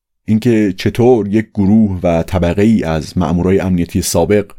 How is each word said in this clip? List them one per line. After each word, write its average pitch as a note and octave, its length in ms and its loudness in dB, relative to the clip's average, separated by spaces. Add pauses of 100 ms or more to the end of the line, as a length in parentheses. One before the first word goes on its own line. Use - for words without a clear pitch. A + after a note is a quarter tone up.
(260)
اینکه G#2+ 520 0
چطور A2+ 500 2
یک G#2+ 260 -2
گروه G2+ 500 2
و E2 200 0
طبقه F2 380 -2
ای A2 220 2
از D#2+ 340 -6
مأمورای F2+ 420 0
امنیتی F2+ 420 -2
سابق F#2+ 580 0